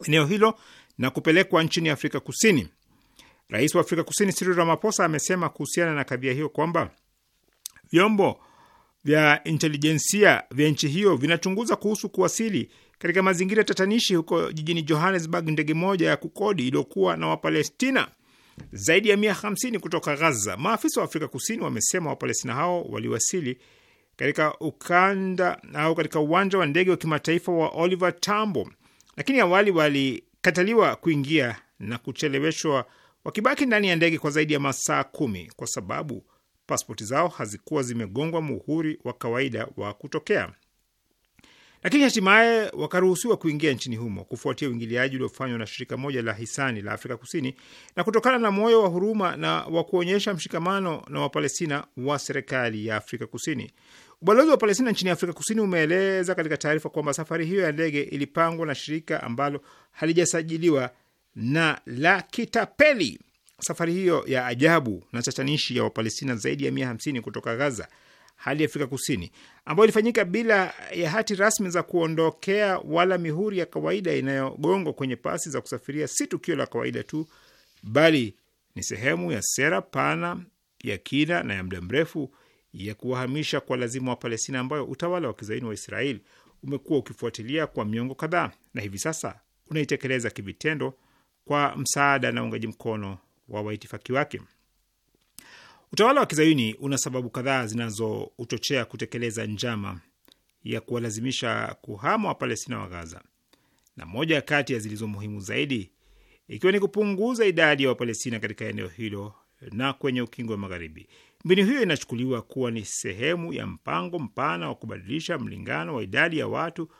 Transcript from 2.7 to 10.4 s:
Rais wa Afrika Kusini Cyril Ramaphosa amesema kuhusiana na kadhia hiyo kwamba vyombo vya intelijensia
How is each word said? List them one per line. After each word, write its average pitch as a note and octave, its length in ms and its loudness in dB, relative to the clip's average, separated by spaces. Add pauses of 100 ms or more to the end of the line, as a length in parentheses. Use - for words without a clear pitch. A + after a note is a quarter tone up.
Rais C#3 260 2
wa - 60 6
Afrika D#3+ 240 2
Kusini G3 280 2
Cyril F3+ 220 0
Ramaphosa E3+ 500 2
amesema E3 440 0
kuhusiana D#3+ 460 -2
na C#3+ 100 0
kadhia B2+ 280 -2
hiyo C#3+ 160 -2
kwamba D#3+ 420 -2 (1000)
vyombo F#3+ 500 6 (640)
vya D3 400 6
intelijensia D#3 1040 4